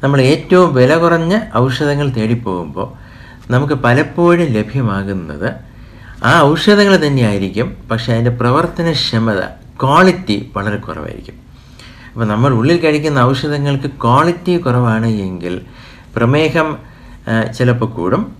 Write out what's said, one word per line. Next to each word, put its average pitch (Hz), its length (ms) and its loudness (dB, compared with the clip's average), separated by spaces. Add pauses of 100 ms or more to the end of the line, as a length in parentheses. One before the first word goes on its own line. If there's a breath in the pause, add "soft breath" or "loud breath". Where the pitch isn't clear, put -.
നമ്മൾ 139 180 2
ഏറ്റവും 160 560 4
വില 127 140 6 (100)
കുറഞ്ഞ 165 320 2 (300)
ഔഷധങ്ങൾ 143 440 0 (100)
തേടിപ്പോകുമ്പോൾ 98 680 -4 (680 loud breath)
നമുക്ക് 143 220 0 (100)
പലപ്പോഴും 165 640 2 (100)
ലഭ്യമാകുന്നത് 98 920 -4 (800 loud breath)
ആ 156 40 4 (180)
ഔഷധങ്ങൾ 202 440 4
തന്നെയായിരിക്കും, 113 720 0 (220)
പക്ഷേ 113 240 -4
അതിൻ്റെ 117 260 0
പ്രവർത്തനക്ഷമത, 123 1000 0 (400)
ക്വാളിറ്റി 175 540 2 (180)
വളരെ 104 320 -4
കുറവായിരിക്കും. 78 520 -14 (760 loud breath)
അപ്പം 113 220 -4
നമ്മൾ 120 260 2
ഉള്ളിൽ 156 200 2
കഴിക്കുന്ന 151 400 0 (100)
ഔഷധങ്ങൾക്ക് 143 600 -2 (140)
ക്വാളിറ്റി 170 540 2
കുറവാണ് 120 500 0 (200)
എങ്കിൽ 90 280 -8 (600 loud breath)
പ്രമേഹം, 156 520 0 (640 loud breath)
ആ, - 20 0 (240)
ചിലപ്പോൾ 117 400 0
കൂടും. 92 260 -2 (160)